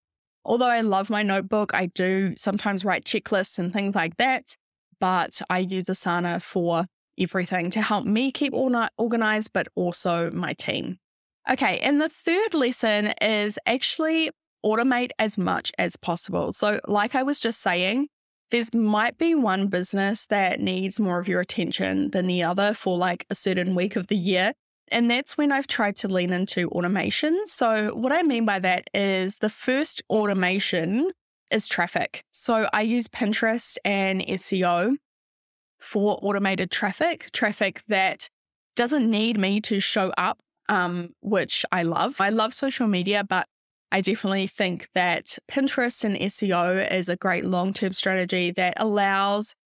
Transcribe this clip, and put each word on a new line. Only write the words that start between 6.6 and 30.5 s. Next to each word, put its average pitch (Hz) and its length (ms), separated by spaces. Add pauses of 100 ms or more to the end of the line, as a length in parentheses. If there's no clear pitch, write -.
everything 180 520
to 220 100
help 208 240
me 233 260
keep 285 220
orna-, 247 440
organized, 220 560
but - 220
also 175 560
my 170 220
team. - 460 (500)
Okay, 247 300
and 285 200
the 311 100
third 381 440
lesson 226 680
is 208 440
actually 320 640 (360)
automate 240 540
as 220 180
much 185 400
as 180 180
possible. - 560
So 208 360
like 208 280
I 262 80
was 285 160
just 226 220
saying, 190 460 (440)
there's 233 220
might 214 440
be 330 180
one 196 320
business 196 600
that 196 320
needs 190 400
more 180 200
of 180 80
your 180 140
attention - 720
than 185 160
the 180 160
other 202 300
for, 190 240
like, 180 320
a 190 60
certain 185 400
week 185 200
of 185 120
the - 80
year. 190 380 (360)
And 233 200
that's 247 280
when 294 140
I've 269 160
tried 202 300
to - 100
lean 180 240
into 180 380
automation. 208 800
So 220 480
what 254 160
I 330 100
mean 247 240
by 202 140
that 180 340
is 196 460
the 214 100
first - 640
automation 196 1000 (400)